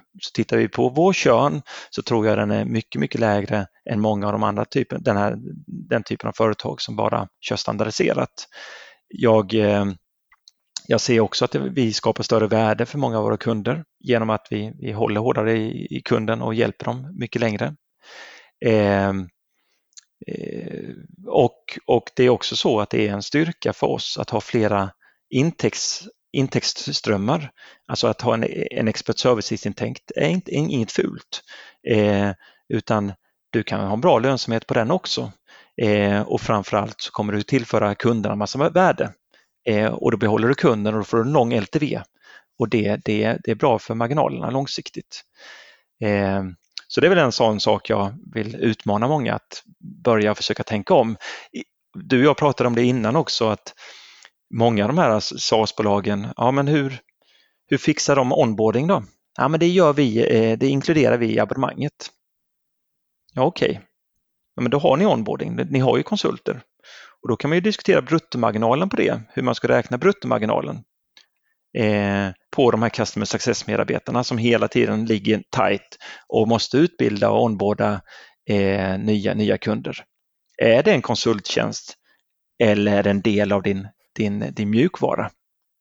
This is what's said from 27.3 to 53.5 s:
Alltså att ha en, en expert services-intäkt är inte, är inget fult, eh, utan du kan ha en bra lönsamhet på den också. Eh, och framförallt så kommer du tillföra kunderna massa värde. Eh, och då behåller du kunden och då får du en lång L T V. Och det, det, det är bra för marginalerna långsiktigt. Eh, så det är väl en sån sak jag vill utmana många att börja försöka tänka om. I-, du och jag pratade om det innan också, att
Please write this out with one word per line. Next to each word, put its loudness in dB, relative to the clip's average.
Alltså -2
att 0
ha 0
en, -2
en -2
expert -4
services-intäkt -2
är 2
inte, -4
är 0
inget -2
fult, -4
eh, 4
utan -2
du 0
kan -4
ha -2
en -2
bra 6
lönsamhet 0
på -4
den 2
också. -4
Eh, 2
och -2
framförallt -2
så -10
kommer -4
du -2
tillföra 0
kunderna 0
massa -2
värde. 2
Eh, 2
och 0
då 0
behåller 2
du 2
kunden 2
och 0
då -4
får -2
du 4
en 0
lång 2
L 0
T -4
V. -2
Och 0
det, 2
det, 0
det -2
är 0
bra 2
för -8
marginalerna -2
långsiktigt. -8
Eh, 0
så -2
det 6
är 6
väl 6
en 4
sån 2
sak 0
jag 0
vill -6
utmana 0
många 0
att -12
börja 4
försöka -4
tänka 0
om. 2
I-, -12
du 0
och 6
jag 6
pratade 2
om 0
det 2
innan 2
också, 0
att -4